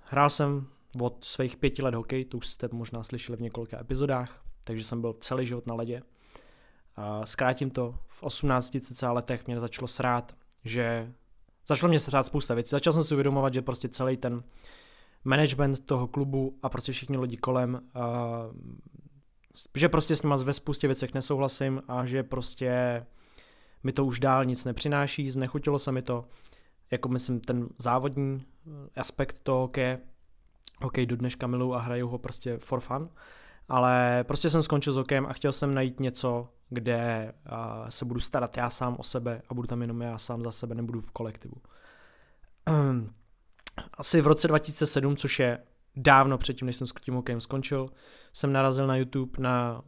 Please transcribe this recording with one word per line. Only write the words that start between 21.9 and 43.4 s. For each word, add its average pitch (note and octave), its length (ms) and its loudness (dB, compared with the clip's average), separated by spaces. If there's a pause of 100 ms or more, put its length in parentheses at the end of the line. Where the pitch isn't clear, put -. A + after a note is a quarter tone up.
že C3 180 -2
prostě B2 840 -2 (800)
mi C3 100 -2
to C#3 120 2
už A#2+ 140 -2
dál C3 260 4
nic B2+ 200 -2
nepřináší, C#3+ 640 -2
znechutilo C3+ 500 -2
se C#3 120 -4
mi C3 100 0
to, B2 240 -4 (680)
jako B2 180 -2
myslím B2 300 0
ten B2 380 -2
závodní, C3+ 680 0 (220)
eh, C#3+ 320 -14
aspekt - 440 -2
toho C3 160 4
hokeje. B2+ 400 0 (840)
Hokej B2+ 240 0
do A#2 120 -2
dneška B2 300 -4
miluju B2 260 0
a B2 60 -2
hraju B2 280 -2
ho A#2+ 100 -6
prostě B2 400 -6
for B2+ 220 -4
fun, C#3+ 300 -4 (600)
ale B2 540 6
prostě C#3 260 2
jsem D#3 120 6
skončil D3 320 2
s - 20 2
hokejem C3+ 300 2
a C3+ 80 -6
chtěl - 180 0
jsem C#3 220 2
najít C3 260 0
něco, B2 500 0 (200)
kde, A#2 640 -2 (120)
a, A2+ 460 -8
se - 140 -6
budu A#2+ 140 -2
starat B2 380 0
já A#2+ 120 0
sám A#2+ 300 -2
o - 40 -10
sebe A#2+ 460 -4
a C3 40 -6
budu A#2+ 140 -4
tam A#2+ 140 -2
jenom A#2 200 -4
já A#2 160 -6
sám A#2 240 -6
za A#2 100 -4
sebe, A#2 240 -6
nebudu A#2 260 -4
v - 100 -10
kolektivu. - 440 -10 (1080)
<clears throat> C3+ 480 2 (800)